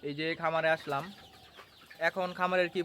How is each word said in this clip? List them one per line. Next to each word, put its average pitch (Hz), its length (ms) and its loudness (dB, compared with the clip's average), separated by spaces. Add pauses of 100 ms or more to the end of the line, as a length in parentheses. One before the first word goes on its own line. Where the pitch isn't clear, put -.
এই 143 100 -6
যে 160 80 -2 (140)
খামারে 160 360 2
আসলাম, 143 260 -4 (1040)
এখন 180 180 -2 (120)
খামারের 180 340 4
কি 180 120 0